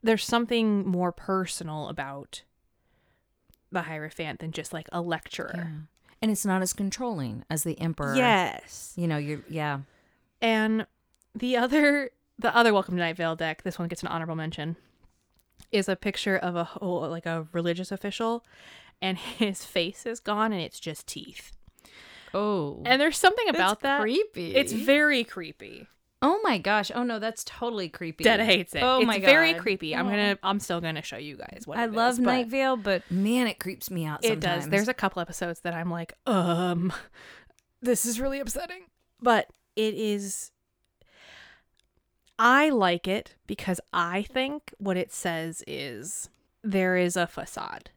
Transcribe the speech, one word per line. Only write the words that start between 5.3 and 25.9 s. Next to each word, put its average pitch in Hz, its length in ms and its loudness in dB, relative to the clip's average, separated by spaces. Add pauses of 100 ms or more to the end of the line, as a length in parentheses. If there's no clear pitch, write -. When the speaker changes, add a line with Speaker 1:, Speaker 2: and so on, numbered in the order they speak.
Speaker 2:
Yeah. 170 140 -6 (520)
And 220 80 2
it's 208 160 0
not 190 160 2
as 180 120 -2
controlling 190 760 -4
as 156 140 -2
the 165 160 -4
Emperor. 156 360 -2
Speaker 1:
Yes. 226 840 2
Speaker 2:
You 175 100 -2
know, 156 100 2
you're, 147 300 -4
yeah. 151 320 -4 (640)
Speaker 1:
And 220 440 2 (480)
the 247 240 0
other, 285 540 4 (260)
the - 180 0
other 233 180 8
Welcome 190 220 2
to 180 40 0
Night 165 160 -2
Vale 165 220 0
deck, 160 260 -4
this - 160 -6
one 170 80 -2
gets 170 160 -8
an - 60 -6
honorable 165 260 -4
mention, 160 400 -6 (960)
is 196 180 2
a 190 60 2
picture 196 420 -2
of 175 180 -2
a 170 100 0
whole, 175 440 -4
like, 170 160 -8
a 165 280 -4
religious 175 380 -2
official, 226 540 -4 (560)
and 185 160 -2
<laughs> - 220 -12
his 202 260 -2
face 180 400 -4
is 240 140 -6
gone 214 320 0
and 190 100 -2
it's - 200 -8
just - 260 -10
teeth. - 460 -14 (840)
Speaker 2:
Oh. 190 500 0
Speaker 1:
And 262 160 4
there's 302 160 2
something 427 300 6
Speaker 2:
That's 311 100 2
Speaker 1:
about 196 240 4
that. 277 200 2
Speaker 2:
creepy. 226 540 -2
Speaker 1:
It's 277 180 4
very 277 500 4
creepy. 156 640 -12 (380)